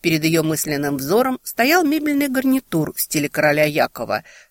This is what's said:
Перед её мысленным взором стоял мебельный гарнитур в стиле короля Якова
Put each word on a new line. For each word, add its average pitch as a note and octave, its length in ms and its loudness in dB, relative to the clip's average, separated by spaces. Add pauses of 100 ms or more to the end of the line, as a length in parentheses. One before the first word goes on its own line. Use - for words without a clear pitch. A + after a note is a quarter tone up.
Перед D#3+ 220 0
её D#3+ 200 2
мысленным D3 540 -2
взором A3+ 460 0
стоял D#4 400 2
мебельный D4 440 0
гарнитур C4 680 0
в - 80 -8
стиле D3 280 -2
короля D3+ 360 2
Якова B2 580 -2 (280)